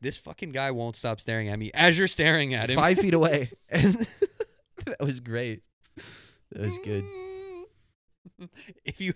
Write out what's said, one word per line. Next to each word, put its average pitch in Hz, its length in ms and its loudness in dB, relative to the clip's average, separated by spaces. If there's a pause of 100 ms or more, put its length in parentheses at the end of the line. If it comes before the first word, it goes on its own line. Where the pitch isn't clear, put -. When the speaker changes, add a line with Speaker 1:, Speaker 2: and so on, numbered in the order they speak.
Speaker 1:
"This 147 160 -6
fucking 156 340 -12
guy 135 200 -2
won't 117 260 -4
stop 113 240 -4
staring 113 280 -2
at 104 100 -4
me," 110 140 -6
as 165 240 6
you're 190 120 4
staring 151 440 2
at 117 160 -2
him. 131 60 2
Speaker 2:
Five 170 240 4
feet 190 140 4
away. 156 380 4 (100)
<laughs> - 80 -20
And 208 360 4 (400)
<laughs> - 400 -18
that - 160 -8
was 139 200 -4
great. 117 420 -8 (880)
That - 100 -12
was 104 180 -4
good. 101 300 -4
Speaker 1:
<laughs> 392 60 -16 (1700)
If - 160 -8
you 185 140 -2